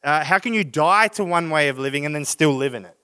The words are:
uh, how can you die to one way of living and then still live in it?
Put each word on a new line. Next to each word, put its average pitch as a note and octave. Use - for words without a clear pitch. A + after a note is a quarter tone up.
uh, D3+
how F3+
can A#3
you G#3+
die E3+
to G#3+
one E3+
way D3
of C3
living C#3
and D3+
then D3
still D3
live C3
in G#2+
it? E2+